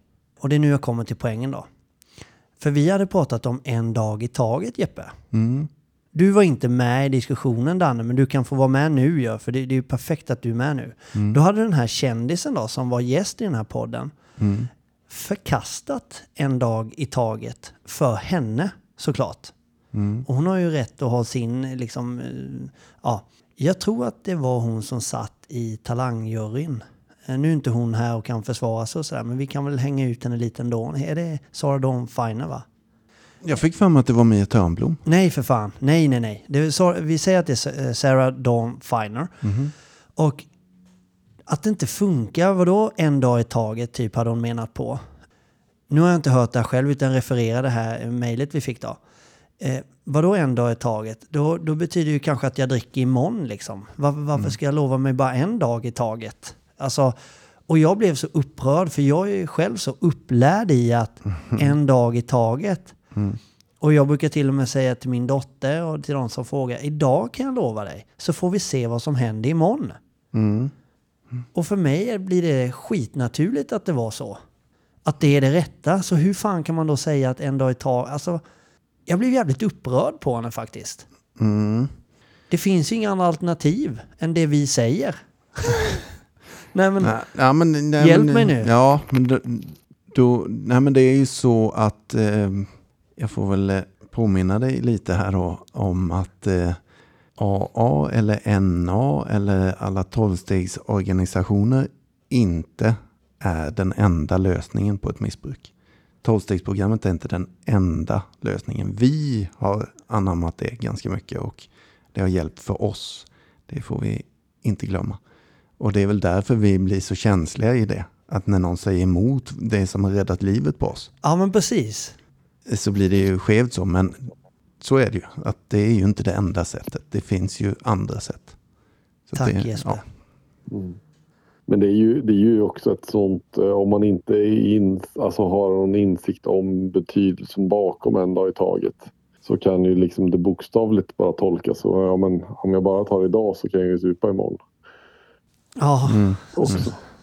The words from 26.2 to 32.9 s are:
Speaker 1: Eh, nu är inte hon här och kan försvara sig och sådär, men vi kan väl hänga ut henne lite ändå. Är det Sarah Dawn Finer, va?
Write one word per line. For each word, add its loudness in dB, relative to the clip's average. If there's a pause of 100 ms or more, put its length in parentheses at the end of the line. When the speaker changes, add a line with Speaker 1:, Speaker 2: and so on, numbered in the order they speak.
Speaker 1:
Eh, -4
nu 0
är 2
inte -2
hon 0
här -2
och -8
kan -6
försvara -4
sig -8
och -6
sådär, -8
men -6
vi -6
kan -6
väl -4
hänga -2
ut -8
henne -4
lite -6
ändå. -4
Är -4
det -6 (120)
Sarah -2
Dawn -2
Finer, -4
va? -10 (800)